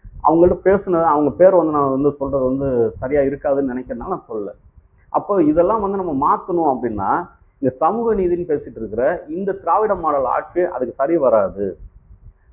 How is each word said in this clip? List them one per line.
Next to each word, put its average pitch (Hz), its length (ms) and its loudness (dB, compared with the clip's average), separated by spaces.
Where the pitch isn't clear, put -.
அவங்கள்ட்ட 175 360 4
பேசுன, 190 380 2
அவங்க 151 280 2
பேர் 185 260 6
வந்து 156 160 4
நான் 143 180 2
வந்து 139 240 0
சொல்றது 139 300 -2
வந்து 127 480 0
சரியா 139 300 -2
இருக்காதுன்னு 139 500 0
நினைக்கிறதுனால 123 360 -8
நான் 185 220 -6
சொல்லல. 104 220 -8
அப்போ 180 340 0
இதெல்லாம் 175 380 2
வந்து 196 160 -4
நம்ம 175 160 -4
மாத்தணும் 180 420 0
அப்படின்னா, 120 580 -2
இந்த 127 160 -2
சமூக 220 400 0
நீதின்னு 175 320 -2
பேசிட்டு 135 280 -4
இருக்கிற 113 540 -4
இந்த 190 240 -6
திராவிட 196 420 0
மாடல் 151 300 0
ஆட்சி 127 360 -2
அதுக்கு 127 320 -4
சரி 160 240 0
வராது. 101 600 2